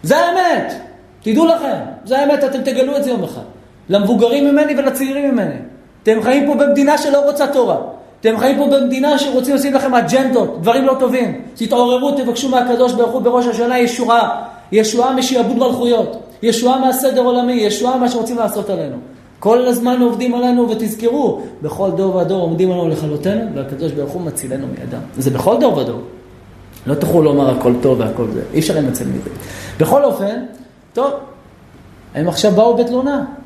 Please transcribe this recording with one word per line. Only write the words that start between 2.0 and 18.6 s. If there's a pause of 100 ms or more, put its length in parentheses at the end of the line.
זה
האמת,
אתם
תגלו
את
זה
יום
אחד. (480)
למבוגרים
ממני
ולצעירים
ממני. (520)
אתם
חיים
פה
במדינה
שלא
רוצה
תורה. (440)
אתם
חיים
פה
במדינה
שרוצים
לשים
לכם
אג'נדות,
דברים
לא
טובים. (140)
תתעוררו,
תבקשו
מהקדוש
ברוך
הוא
בראש
השנה
ישועה. (280)
ישועה
משעבוד
מלכויות. (200)
ישועה
מהסדר
עולמי,
ישועה
מה
שרוצים
לעשות